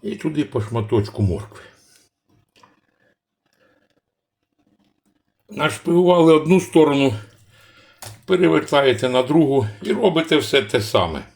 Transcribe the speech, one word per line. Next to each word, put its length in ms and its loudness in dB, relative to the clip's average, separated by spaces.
І 140 -10
туди 280 -4
по 160 -6
шматочку 640 -4
моркви. 380 -4
Нашпигували 880 2
одну 260 2
сторону, 540 2
перевертаєте 840 0
на 140 0
другу 440 2
і 100 -4
робите 440 0
все 260 0
те 180 -2
саме. 420 -2